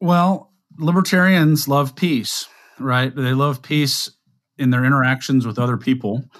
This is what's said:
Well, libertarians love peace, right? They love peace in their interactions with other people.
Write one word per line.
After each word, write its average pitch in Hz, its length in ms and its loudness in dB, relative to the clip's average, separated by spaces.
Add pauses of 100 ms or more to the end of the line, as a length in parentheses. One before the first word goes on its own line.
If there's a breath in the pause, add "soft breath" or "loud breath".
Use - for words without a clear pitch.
Well, 175 520 0 (260)
libertarians 175 880 2
love 139 300 -2
peace, 139 500 -4 (320 soft breath)
right? 127 360 -2
They 127 180 -2
love 135 300 0
peace 147 480 -2 (480)
in 131 120 2
their 127 140 2
interactions 131 600 0
with 110 140 -6
other 123 180 -2
people. 127 460 -4 (180 loud breath)